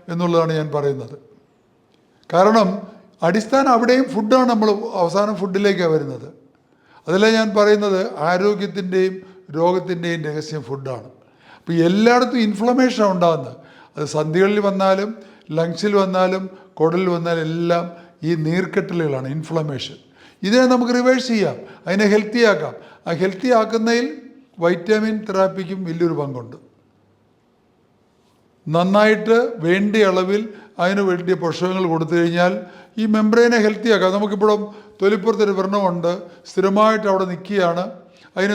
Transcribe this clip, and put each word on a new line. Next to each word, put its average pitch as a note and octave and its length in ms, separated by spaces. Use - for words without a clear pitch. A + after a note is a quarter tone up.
എന്നുള്ളതാണ് E3+ 480
ഞാൻ D3+ 160
പറയുന്നത്. C#3 400
കാരണം G3+ 360
അടിസ്ഥാനം A3 500
അവിടെയും B3 380
ഫുഡാണ്, B3 380
നമ്മൾ G#3+ 160
അവസാനം G3 380
ഫുഡിലേക്കാണ് F#3 540
വരുന്നത്. C3+ 320
അതല്ല F#3+ 200
ഞാൻ A3 100
പറയുന്നത്, G#3 420
ആരോഗ്യത്തിൻ്റെയും F#3 840
രോഗത്തിൻ്റെയും E3+ 720
രഹസ്യം D3+ 400
ഫുഡാണ്. C3 400
അപ്പോൾ E3+ 160
എല്ലായിടത്തും A#3+ 600
ഇൻഫ്ലമേഷൻ A3+ 560
ഉണ്ടാകുന്നത്, E3+ 420
അത് D3 100
സന്ധികളിൽ F3+ 420
വന്നാലും F#3+ 420
ലങ്സിൽ E3+ 340
വന്നാലും F#3 400
കുടലിൽ F3+ 360
വന്നാലും E3 340
എല്ലാം E3+ 360
ഈ - 20
നീർക്കെട്ടലുകളാണ്, D#3+ 880
ഇൻഫ്ലമേഷൻ. D#3 600
ഇതിനെ B3+ 260
നമുക്ക് B3 260
റിവേഴ്സ് B3+ 340
ചെയ്യാം, F3+ 240
അതിനെ G3+ 280
ഹെൽത്തി G#3+ 260
ആക്കാം. D3+ 240
ആ E3+ 60
ഹെൽത്തി F#3+ 260
ആക്കുന്നതിൽ A3+ 460
വൈറ്റമിൻ G#3+ 520
തെറാപ്പിക്കും F#3+ 600
വലിയൊരു E3 320
പങ്കുണ്ട്. B2+ 360
നന്നായിട്ട് G#3 600
വേണ്ടിയ G3+ 440
അളവിൽ F#3+ 320
അതിന് G3 260
വേണ്ടിയ F3+ 340
പോഷകങ്ങൾ F3+ 500
കൊടുത്തു D#3+ 260
കഴിഞ്ഞാൽ F3 340
ഈ A3 40
മെംബ്രെയിനെ A3+ 500
ഹെൽത്തി G#3+ 300
ആക്കാം. F#3 220
നമുക്കിപ്പോഴും G#3 460
തൊലിപ്പുറത്തൊരു G3+ 580
വ്രണമുണ്ട്, F#3 540
സ്ഥിരമായിട്ട് G#3 600
അവിടെ F#3+ 200
നിൽക്കുകയാണ്. F3 520
അതിന് G3+ 180